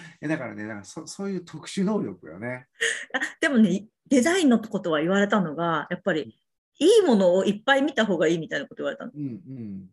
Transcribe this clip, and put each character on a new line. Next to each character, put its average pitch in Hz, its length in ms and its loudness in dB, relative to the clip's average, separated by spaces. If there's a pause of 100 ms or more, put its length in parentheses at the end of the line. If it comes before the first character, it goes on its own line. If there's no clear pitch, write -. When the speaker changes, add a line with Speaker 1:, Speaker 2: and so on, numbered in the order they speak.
(220)
Speaker 1:
や、 147 80 -6
だ 156 80 -2
か 123 100 -10
ら 104 80 -12
ね、 104 80 -10
だ 107 60 -8
か 110 60 -10
ら 101 80 -14
そ-、 - 240 -16
そ - 180 -12
う 202 40 -6
い 190 80 -6
う 175 80 -10
特 - 240 -16
殊 196 140 -4
能 202 180 0
力 101 260 -10
よ 87 120 -18
ね。 123 280 -10 (460)
Speaker 2:
あ、 262 60 0 (200)
で 320 100 0
も 269 80 2
ね、 196 300 2 (220)
デ 262 120 4
ザ 339 160 2
イ 339 80 2
ン 269 40 6
の 226 100 6
こ - 200 -6
と 175 120 -4
は 151 80 0
言 165 100 0
わ 196 100 2
れ 202 80 4
た 208 140 2
の 156 140 -4
が、 165 340 -2
や 175 80 -6
っ - 40 -20
ぱ 185 120 -2
り、 156 80 -2
Speaker 1:
う - 60 -12
ん。 - 20 -18 (500)
Speaker 2:
い 415 240 6
い 359 40 2
も 240 80 6
の 185 180 4
を 190 100 4
い 208 140 0
っ - 60 -16
ぱ 277 140 4
い 269 40 2
見 302 140 -2
た 226 100 2
方 180 140 0
が - 80 2
い 170 80 2
い - 20 -2
み 156 120 -8
た 160 80 -6
い - 20 -2
な 139 80 -8
こ - 80 -20
と 147 80 -10
言 - 20 -6
わ 143 60 -2
れ - 60 -12
た - 80 -14
の。 120 100 -14
Speaker 1:
う 147 40 -12
ん、 143 60 -8
う 131 40 -8
ん。 104 640 -14